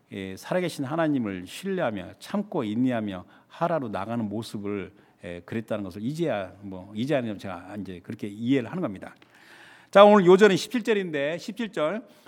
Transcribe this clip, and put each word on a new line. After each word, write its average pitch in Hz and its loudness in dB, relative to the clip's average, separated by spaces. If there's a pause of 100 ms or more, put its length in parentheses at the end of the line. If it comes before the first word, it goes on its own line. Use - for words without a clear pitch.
(120)
예, 95 -10
살아계신 170 -4
하나님을 127 -2
신뢰하며 117 -6
참고 202 -4
인내하며 107 -2 (240)
하루하루 165 -4
나가는 107 -4
모습을, 101 -6 (300)
예, 87 -10
그랬다는 110 -6
것을 95 -12
이제야, 123 -4
뭐, 95 -14
이제야 131 -2 (160)
제가 92 -12
이제 92 -12
그렇게 - -10
이해를 117 -2
하는 185 -8
겁니다. 98 -8 (720)
자, 196 10
오늘 208 10
요절은 190 10
십칠 - -4
절인데 175 -2
십칠 208 -8
절. 175 -2 (220)